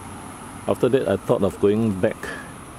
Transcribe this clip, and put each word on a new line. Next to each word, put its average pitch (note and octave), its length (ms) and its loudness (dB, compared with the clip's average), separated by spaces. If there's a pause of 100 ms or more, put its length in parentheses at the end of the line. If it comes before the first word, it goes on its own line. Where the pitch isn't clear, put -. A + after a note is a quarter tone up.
(680)
After A2 220 2
that, B2+ 180 4
I G2 100 4
thought - 240 2
of F#2+ 180 0
going G#2 400 4
back G2+ 160 0 (640)